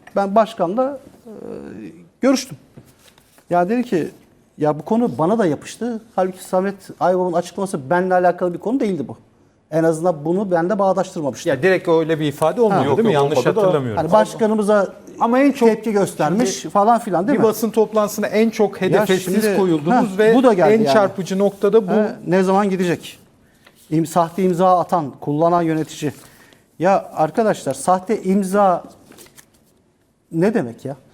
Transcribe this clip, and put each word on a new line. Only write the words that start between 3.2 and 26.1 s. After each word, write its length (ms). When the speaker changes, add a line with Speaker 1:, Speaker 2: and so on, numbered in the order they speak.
Speaker 1:
Ya 180
dedi 160
ki, 240
"Ya 200
bu 60
konu 340
bana 200
da 80
yapıştı." 540
Halbuki 280
Samet 300
Aybaba'nın 320
açıklaması 580
benimle 240
alakalı 400
bir 40
konu 220
değildi 280
bu. 80
En 140
azından 400
bunu 260
bende 280
bağdaştırmamıştı. 720
Speaker 2:
Ya 140
direkt 260
öyle 320
bir 60
ifade 340
olmuyor 300
Speaker 1:
Ha. 60
Speaker 2:
değil 120
mi? 60
Speaker 3:
Yok, 80
Speaker 2:
Yanlış 160
Speaker 3:
olmadı 180
da. 60
Speaker 2:
hatırlamıyorum. 400
Speaker 1:
Hani 100
başkanımıza 800
Speaker 2:
Ama 200
en 120
çok 160
Speaker 1:
tepki 240
göstermiş 680
Speaker 2:
şimdi 120
Speaker 1:
falan 260
filan 300
değil 100
Speaker 2:
bir 40
Speaker 1:
mi? 60
Speaker 2:
basın 220
toplantısında 560
en 240
çok 320
Speaker 1:
Ya 60
Speaker 2:
hedefe 300
Speaker 1:
şimdi, 220
Speaker 2:
siz 160
koyuldunuz 560
Speaker 1:
ha, 60
Speaker 2:
ve 160
Speaker 1:
bu 80
da 100
geldi 220
Speaker 2:
en 60
Speaker 1:
yani. 120
Speaker 2:
çarpıcı 460
nokta 340
da 160
bu. 40
Speaker 1:
Ha, 240
ne 160
zaman 280
gidecek? 480
İm-, 160
sahte 360
imza 360
atan, 320
kullanan 420
yönetici. 500